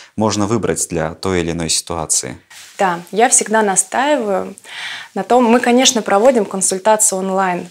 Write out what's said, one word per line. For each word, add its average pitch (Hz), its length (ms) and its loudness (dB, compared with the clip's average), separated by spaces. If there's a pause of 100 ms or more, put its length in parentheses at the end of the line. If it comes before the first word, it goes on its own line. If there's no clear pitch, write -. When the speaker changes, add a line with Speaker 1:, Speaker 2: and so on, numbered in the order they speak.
(160)
Speaker 1:
можно 104 320 0
выбрать 95 420 -2
для 82 240 -4
той 92 280 -2
или 82 100 -4
иной 82 180 -4
ситуации. 78 680 -4 (420)
Speaker 2:
Да, 180 200 -2 (120)
я 190 180 2
всегда 214 320 0
настаиваю 208 920 -2 (580)
на 190 100 -4
том, 247 200 4
мы, 233 160 4
конечно, 240 420 2
проводим 208 440 4
консультацию 196 720 0
онлайн. 185 520 -2